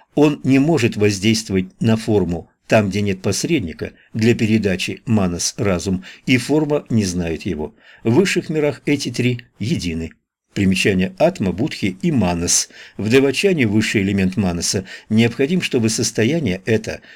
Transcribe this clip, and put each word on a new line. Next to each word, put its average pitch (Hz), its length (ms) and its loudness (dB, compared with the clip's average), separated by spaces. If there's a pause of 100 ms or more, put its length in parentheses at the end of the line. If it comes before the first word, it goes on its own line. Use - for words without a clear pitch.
(140)
Он 147 280 2
не 131 160 4
может 135 380 2
воздействовать 101 680 0 (140)
на 113 160 2
форму, 92 540 -2 (160)
там, 107 220 2
где 98 140 -2
нет 98 180 -2
посредника 101 720 -2 (220)
для 113 200 4
передачи 101 680 0
«Манас 92 540 0
разум» 95 440 -2 (220)
и 131 140 2
«Форма» 147 500 0
не 110 160 2
знает 85 380 -4
его. 76 320 -6 (300)
В 113 100 2
высших 185 340 2
мирах 147 380 -2
эти 147 240 0
три 123 320 -2 (160)
едины. 87 540 -4 (420)
Примечание 95 640 0
атма, 135 340 0
будхи 101 480 -4
и 175 100 -2
«Манас». 87 600 -2 (260)
В 101 140 -4
девачане 135 560 2
высший 107 360 0
элемент 95 340 0
«Манаса». 92 500 -2 (240)
Необходим, 117 500 2
чтобы 113 300 0
состояние 113 760 -2
это 110 360 -2 (160)